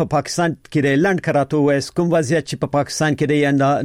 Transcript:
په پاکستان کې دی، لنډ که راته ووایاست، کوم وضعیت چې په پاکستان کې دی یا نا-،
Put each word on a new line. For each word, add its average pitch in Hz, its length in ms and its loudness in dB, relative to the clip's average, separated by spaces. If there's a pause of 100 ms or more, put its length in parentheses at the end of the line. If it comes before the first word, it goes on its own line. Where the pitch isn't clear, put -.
په 160 40 -2 (100)
پاکستان 160 420 -2 (160)
کې 156 140 0
دی، 139 100 2
لنډ 180 300 2
که 165 100 0
راته 143 200 0
ووایاست، 143 440 0
کوم 170 120 0
وضعیت 160 380 0
چې 139 140 -6
په - 100 -4
پاکستان 143 420 -2
کې 151 140 -2
دی 147 80 2
یا 143 220 2
نا-، 139 240 2